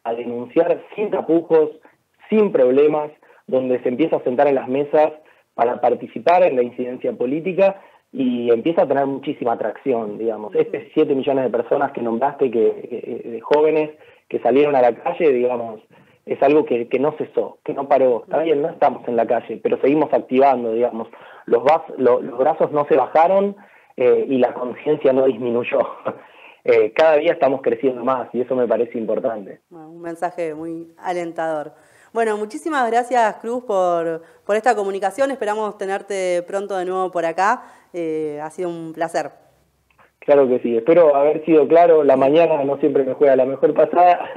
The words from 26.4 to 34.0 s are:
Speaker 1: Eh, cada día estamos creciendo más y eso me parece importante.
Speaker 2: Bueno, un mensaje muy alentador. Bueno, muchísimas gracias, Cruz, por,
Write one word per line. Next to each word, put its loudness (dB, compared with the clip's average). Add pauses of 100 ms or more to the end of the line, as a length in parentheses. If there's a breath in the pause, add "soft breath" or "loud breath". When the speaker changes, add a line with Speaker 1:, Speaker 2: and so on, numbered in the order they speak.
Speaker 1:
Eh, 4
cada 4
día 2
estamos 0
creciendo -2
más -2
y -2
eso -4
me 0
parece -2
importante. -6 (100)
Speaker 2:
Bueno, -20
un -20
mensaje -8
muy -12 (100)
alentador. -6 (400 soft breath)
Bueno, -2
muchísimas -4
gracias, 0
Cruz, -8
por, -2 (240 soft breath)